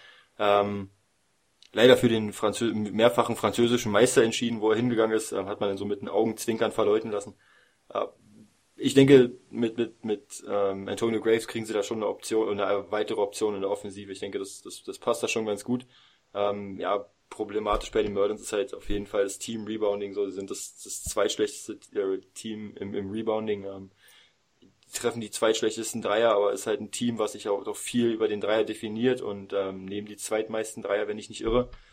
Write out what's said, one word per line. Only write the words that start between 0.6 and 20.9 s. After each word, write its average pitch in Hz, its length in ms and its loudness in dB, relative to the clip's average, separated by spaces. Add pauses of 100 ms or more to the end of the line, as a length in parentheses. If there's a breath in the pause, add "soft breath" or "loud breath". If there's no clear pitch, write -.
leider 123 240 8
für 123 120 4
den 110 240 0
Franzö-, 110 400 -2
mehrfachen 110 640 2
französischen 117 560 2
Meister 113 320 6
entschieden, 113 380 0
wo 107 100 4
er 107 60 4
hingegangen 110 400 2
ist, 107 160 -2
ähm, 98 140 -4
hat 101 120 -8
man 104 120 0
dann 98 80 -4
so 101 60 -6
mit 101 160 -4
den - 80 -10
Augenzwinkern 110 640 0
verleuten 110 400 2
lassen. 104 240 -8 (580)
Äh, 104 140 -2 (720)
ich 131 140 0
denke, 135 380 10 (180)
mit, 113 260 -2
mit, 113 280 -4
mit, - 440 -6
ähm, 98 400 -2
Antonio 110 320 0
Graves 113 280 2
kriegen 113 180 -6
sie 107 60 -6
da 104 100 0
schon 113 140 -4
eine 107 100 -2
Option, 104 540 0
eine 98 300 0
weitere 104 300 -2
Option 104 360 0
in 95 60 -6
der 95 80 -2
Offensive. 101 420 -8
Ich 95 80 -12
denke, 101 180 -8
das, 98 240 -10
das, - 220 -18
das - 160 -12
passt 147 200 -2
da 120 60 -2
schon 113 200 -2
ganz 104 180 -4
gut. 123 200 -2 (480)
Ähm, 101 460 -2
ja, 95 280 -2 (240)
problematisch 107 600 -2
bei 110 120 2
den 104 120 -2
Merlins 104 280 0
ist - 100 -10
halt 101 220 -2
auf - 140 -14
jeden 101 180 -2
Fall 101 180 2
das 98 140 -6
Team-Rebounding 104 760 -4
so. 101 120 -2
Sie 92 80 -8
sind 98 160 -8
das, - 320 -12
das - 220 -12